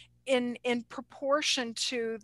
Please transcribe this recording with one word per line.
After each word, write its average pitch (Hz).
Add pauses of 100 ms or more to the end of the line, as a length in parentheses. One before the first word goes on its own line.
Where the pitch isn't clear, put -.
(260)
in, 247
in 240
proportion 269
to 226